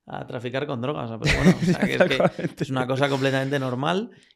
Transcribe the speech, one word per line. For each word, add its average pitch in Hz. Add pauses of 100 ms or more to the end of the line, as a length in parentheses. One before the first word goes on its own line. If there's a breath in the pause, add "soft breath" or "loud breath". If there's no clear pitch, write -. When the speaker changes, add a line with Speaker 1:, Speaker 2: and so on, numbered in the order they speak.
Speaker 1:
a -
traficar 127
con 131
drogas, 139
o -
sea, 113
pero -
bueno, 160
o -
sea, 170
que 135
es 131
que 139
Speaker 2:
<laughs> -
Totalmente. 170
Speaker 1:
es 123
una 127
cosa 131
completamente 135
normal 143 (260 loud breath)